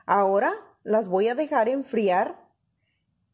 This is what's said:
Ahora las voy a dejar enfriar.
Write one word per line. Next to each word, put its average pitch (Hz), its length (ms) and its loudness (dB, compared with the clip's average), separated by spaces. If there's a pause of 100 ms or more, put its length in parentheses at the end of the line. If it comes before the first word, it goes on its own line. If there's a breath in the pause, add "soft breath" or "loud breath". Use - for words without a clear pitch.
Ahora 202 480 2 (300)
las 214 260 -2
voy 190 200 0
a 240 80 -4
dejar 277 320 0
enfriar. 240 760 -2 (880)